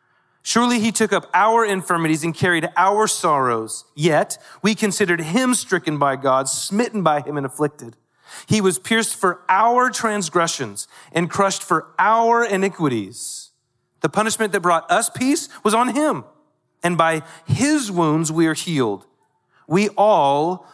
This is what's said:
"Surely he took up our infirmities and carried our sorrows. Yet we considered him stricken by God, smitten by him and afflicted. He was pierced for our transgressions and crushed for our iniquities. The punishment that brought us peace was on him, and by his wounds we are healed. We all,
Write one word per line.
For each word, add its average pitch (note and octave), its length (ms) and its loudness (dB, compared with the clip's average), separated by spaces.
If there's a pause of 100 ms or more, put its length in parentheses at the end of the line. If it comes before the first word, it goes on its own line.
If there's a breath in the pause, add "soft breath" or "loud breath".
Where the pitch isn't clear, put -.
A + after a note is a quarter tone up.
(420)
"Surely A#3+ 380 0
he A3 100 0
took G#3+ 220 0
up F#3 200 -2
our A3 320 4
infirmities E3 600 0
and E3 100 -2
carried F3 420 0
our G3+ 300 2
sorrows. B2+ 760 0 (100)
Yet D#3+ 420 0 (260 loud breath)
we G#3+ 120 2
considered F#3 460 0
him A#3+ 340 0
stricken E3 420 -2
by C#3 200 0
God, C3 320 0
smitten G#3 540 -2
by D3+ 180 2
him D3 160 -6
and C#3 100 -4
afflicted. C#3+ 500 -6 (500 loud breath)
He G#3+ 140 2
was F#3+ 180 2
pierced A3+ 360 -2
for F3+ 340 -2
our A#3+ 420 2
transgressions E3 1000 -4 (240 loud breath)
and E3+ 180 -2
crushed G3 320 0
for - 360 -2
our A#3 440 4
iniquities. F3 1080 -4 (500)
The D#3+ 80 0
punishment G#3+ 440 -2
that G3 80 0
brought E3+ 300 0
us A3 200 0
peace - 380 -2 (140 loud breath)
was G#3 120 2
on A#3+ 140 2
him, B3 360 -2 (580)
and F3 140 -2
by D#3+ 260 0 (220 loud breath)
his C4+ 480 0
wounds D#3+ 400 0
we E3 140 2
are D#3 80 0
healed. B2 520 -2 (600 soft breath)
We G3 240 2
all, E3+ 840 2